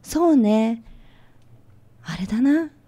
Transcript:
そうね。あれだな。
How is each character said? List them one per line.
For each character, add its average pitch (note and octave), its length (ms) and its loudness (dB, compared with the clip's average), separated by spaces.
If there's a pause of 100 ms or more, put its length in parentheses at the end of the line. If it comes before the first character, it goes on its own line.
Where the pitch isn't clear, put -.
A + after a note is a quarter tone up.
そ E4+ 260 0
う D4+ 80 4
ね。 A3 460 0 (1200)
あ D#3+ 140 -12
れ F#3 80 -8
だ G#3+ 160 -4
な。 D4+ 280 0 (180)